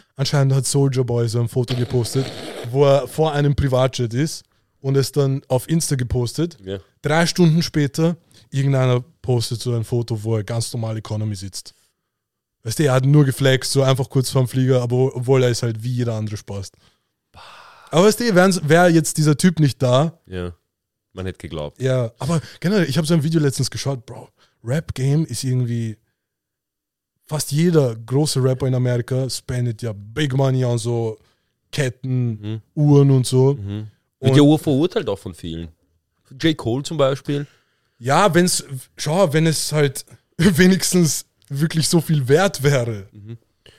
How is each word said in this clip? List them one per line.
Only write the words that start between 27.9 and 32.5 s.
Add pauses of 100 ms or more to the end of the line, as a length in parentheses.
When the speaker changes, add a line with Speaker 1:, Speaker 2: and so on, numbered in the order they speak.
Speaker 1:
große
Rapper
in
Amerika
spendet
ja
Big
Money
an
so (540)
Ketten,
Speaker 2:
Mhm. (140)